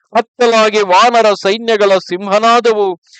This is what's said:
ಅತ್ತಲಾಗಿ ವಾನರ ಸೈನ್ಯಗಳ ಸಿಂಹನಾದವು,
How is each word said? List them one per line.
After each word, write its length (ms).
ಅತ್ತಲಾಗಿ 680
ವಾನರ 520
ಸೈನ್ಯಗಳ 640
ಸಿಂಹನಾದವು, 920